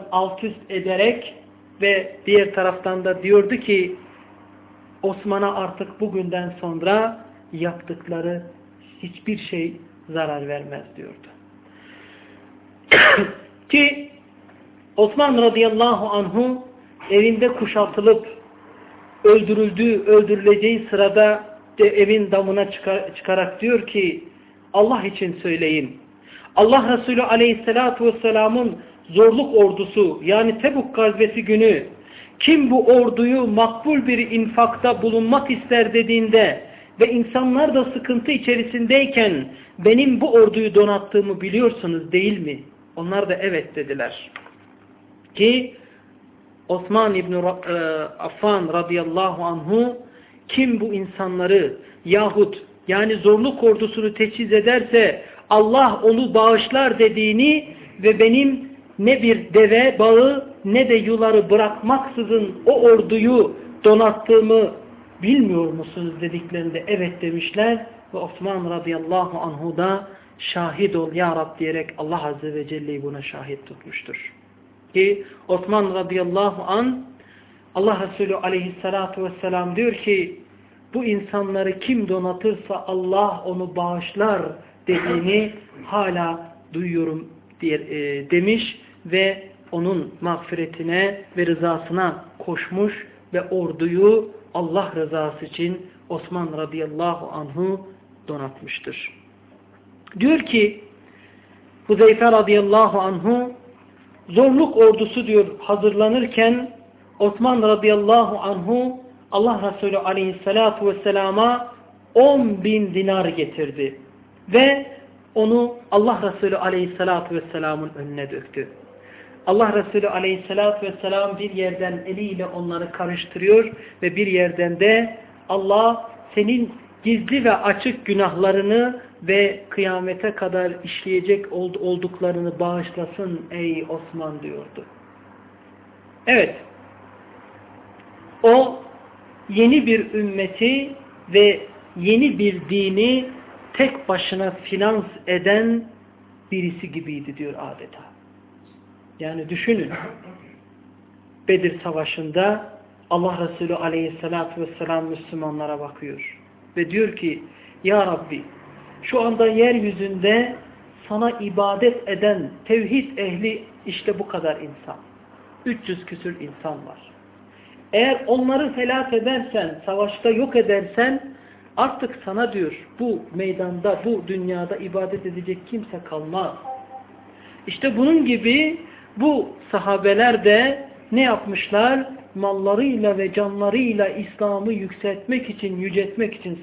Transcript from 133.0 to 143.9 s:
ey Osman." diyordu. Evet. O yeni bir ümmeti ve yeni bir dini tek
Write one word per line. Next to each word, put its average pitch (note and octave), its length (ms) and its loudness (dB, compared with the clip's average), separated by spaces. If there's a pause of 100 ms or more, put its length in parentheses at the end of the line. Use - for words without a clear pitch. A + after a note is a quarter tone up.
ey E3+ 380 -6
Osman." D#3+ 540 -12
diyordu. D3 420 -16 (1400)
Evet. A#3 280 2 (1900)
O B3+ 380 6 (680)
yeni A#3 380 4
bir A3+ 280 0
ümmeti G#3+ 760 -2 (440)
ve G3+ 260 6 (360)
yeni A3 420 2
bir G3 220 0 (100)
dini G3+ 540 0 (480)
tek - 360 -4